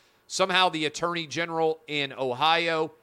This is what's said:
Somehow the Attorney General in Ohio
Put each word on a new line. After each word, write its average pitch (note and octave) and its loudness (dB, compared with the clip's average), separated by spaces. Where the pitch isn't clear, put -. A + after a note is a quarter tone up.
Somehow F#3 2
the D#3+ -4
Attorney E3 -4
General D#3+ -2
in C#3+ -4
Ohio D#3 0